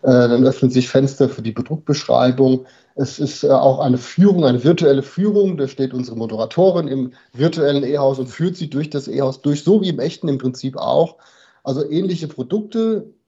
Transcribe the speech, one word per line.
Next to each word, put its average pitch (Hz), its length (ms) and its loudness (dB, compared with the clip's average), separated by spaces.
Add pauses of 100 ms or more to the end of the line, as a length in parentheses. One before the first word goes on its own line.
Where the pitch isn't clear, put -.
äh, - 80 0
dann 123 340 4
öffnen 131 280 2
sich 127 180 0
Fenster 135 400 2
für - 140 -8
die 110 100 -6
Produktbeschreibung. 131 1120 0 (300)
Es 135 240 -6
ist, 147 260 -6
äh, 143 40 2
auch 135 320 4
eine 127 180 2
Führung, 175 480 2
eine 123 180 0
virtuelle 147 380 4
Führung, 196 560 0
da 135 100 -2
steht 135 240 -6
unsere 123 240 -8
Moderatorin 113 720 0
im 127 240 -6 (220)
virtuellen 143 500 0
E-Haus 135 340 0
und 123 100 -6
führt 170 280 -4
sie 160 140 -8
durch 147 180 -4
das 139 180 -8
E-Haus 135 360 -4
durch, 147 200 -2
so 196 200 4
wie 185 80 -2
im 151 100 -4
echten 139 280 -6
im 139 100 -2
Prinzip 131 400 -6
auch. 156 380 0 (460)
Also 143 220 -4
ähnliche 170 420 -4
Produkte 214 760 -4 (240)